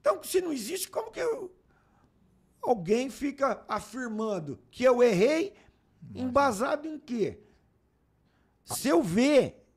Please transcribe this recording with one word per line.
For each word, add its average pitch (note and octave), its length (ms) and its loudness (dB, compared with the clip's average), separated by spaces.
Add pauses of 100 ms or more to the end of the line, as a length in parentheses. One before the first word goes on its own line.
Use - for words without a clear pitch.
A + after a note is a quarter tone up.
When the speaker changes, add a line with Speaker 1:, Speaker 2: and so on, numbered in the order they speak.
Speaker 1:
Então, G4+ 220 -2
se - 180 -2
não F4 120 -6
existe, C4+ 360 -8
como - 220 -8
que - 100 -14
eu... A4+ 320 -4 (1080)
alguém A#3 480 0
fica C4+ 580 -2
afirmando G#3+ 920 -6 (120)
que - 140 -6
eu B3 180 8
errei, B3 500 4 (640)
Speaker 2:
Mas A3+ 80 -10
Speaker 1:
embasado C4+ 640 0
em D#4 120 -10
quê? G3 420 -6 (1200)
Se - 240 -6
eu E4 140 4
ver A3+ 600 2 (120)